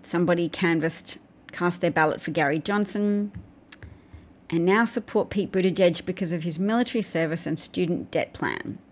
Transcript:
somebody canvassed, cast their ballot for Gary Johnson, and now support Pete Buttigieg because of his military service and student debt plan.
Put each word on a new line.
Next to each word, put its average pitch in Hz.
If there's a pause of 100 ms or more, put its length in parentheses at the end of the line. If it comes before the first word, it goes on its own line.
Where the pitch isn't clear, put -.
somebody 170
canvassed, 165 (340)
cast 175
their 170
ballot 156
for -
Gary 156
Johnson, 208 (1160)
and 165
now 214
support -
Pete 196
Buttigieg 180
because 180
of 165
his 160
military 226
service 165
and 156
student -
debt -
plan. - (140)